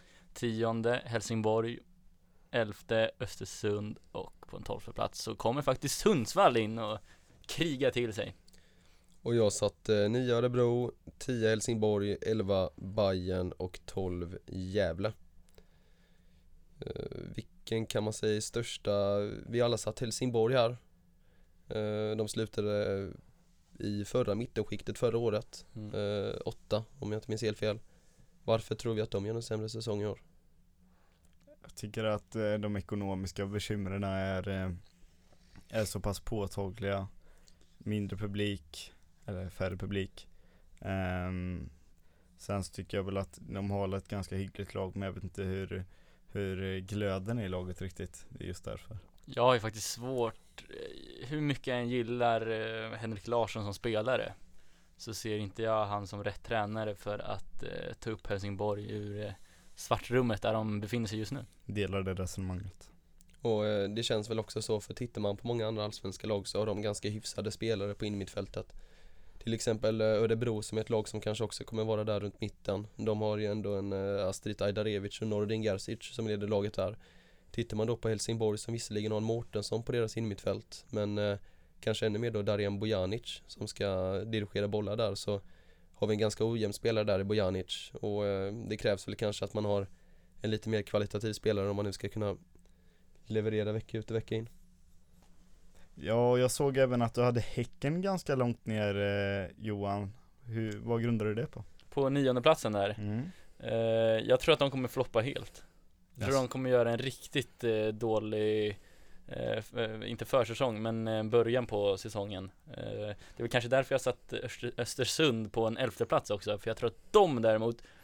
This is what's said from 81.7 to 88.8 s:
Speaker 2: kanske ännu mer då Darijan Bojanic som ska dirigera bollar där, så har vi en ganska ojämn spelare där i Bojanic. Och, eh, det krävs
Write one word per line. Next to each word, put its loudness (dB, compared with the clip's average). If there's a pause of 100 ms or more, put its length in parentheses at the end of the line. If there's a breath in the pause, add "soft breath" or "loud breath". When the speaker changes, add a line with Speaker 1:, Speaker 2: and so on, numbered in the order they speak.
Speaker 2:
kanske 0
ännu 2
mer 0
då 0
Darijan 2
Bojanic 0
som -8
ska 0 (140)
dirigera 0
bollar 0
där, 0
så -2 (540 soft breath)
har 0
vi 4
en 2
ganska 2
ojämn 0
spelare 2
där 4
i 0
Bojanic. 0
Och, 0
eh, 0
det -6
krävs 2